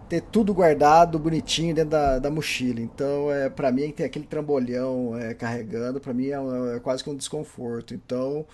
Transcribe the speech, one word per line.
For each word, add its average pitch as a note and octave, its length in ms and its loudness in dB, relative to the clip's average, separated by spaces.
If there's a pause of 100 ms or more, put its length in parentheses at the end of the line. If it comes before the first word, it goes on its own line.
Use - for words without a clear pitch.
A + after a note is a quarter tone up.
ter E3 120 0
tudo G#3 300 2
guardado, D#3+ 680 6
bonitinho D#3+ 560 0
dentro D#3 160 2
da, C#3+ 260 4
da C#3+ 140 -2
mochila, B2+ 480 -2
então, C#3+ 520 -2
é, C#3 160 0
pra C3 240 0
mim, C#3+ 200 0
ter D3+ 140 -4
aquele D3 200 -6
trambolhão, B2+ 920 -2
é, A#2+ 200 -6
carregando, A#2 640 -4
pra C#3 120 -8
mim C3 180 -2
é, B2+ 480 -4
é - 20 -6
quase C3 240 -4
que D#3 80 -8
um C#3+ 40 -6
desconforto, B2 800 -8
então, C3+ 600 -4